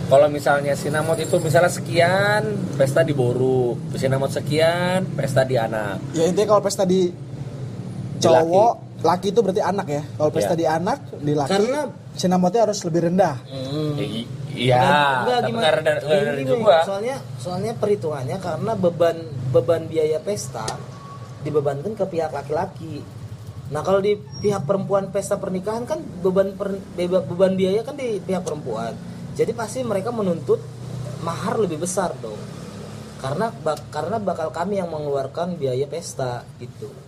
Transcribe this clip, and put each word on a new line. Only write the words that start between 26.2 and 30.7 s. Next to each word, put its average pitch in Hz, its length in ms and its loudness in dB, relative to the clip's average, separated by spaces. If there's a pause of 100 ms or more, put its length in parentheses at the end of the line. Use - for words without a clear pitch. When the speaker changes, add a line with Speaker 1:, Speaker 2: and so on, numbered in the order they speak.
Speaker 3:
per-, 196 260 -4 (140)
beba-, 180 320 0
beban 185 280 2
biaya 190 280 2
kan 277 160 -8
di 233 220 -4
pihak 185 220 -4
perempuan. 131 520 -6 (400)
Jadi 160 180 2
pasti 226 300 -6
mereka 226 320 -2
menuntut 202 480 0 (580)